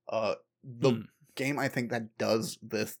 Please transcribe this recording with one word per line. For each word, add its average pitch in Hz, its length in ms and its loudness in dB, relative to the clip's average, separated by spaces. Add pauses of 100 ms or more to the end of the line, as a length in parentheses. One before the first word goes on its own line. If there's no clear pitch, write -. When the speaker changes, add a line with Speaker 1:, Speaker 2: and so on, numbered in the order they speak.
Speaker 1:
Uh, 110 280 0 (280)
the 127 300 2
Speaker 2:
Hmm. 113 80 -2 (340)
Speaker 1:
game 139 240 -2
I 135 80 2
think 123 240 -2
that 117 260 -4
does 110 440 2
this 110 400 -4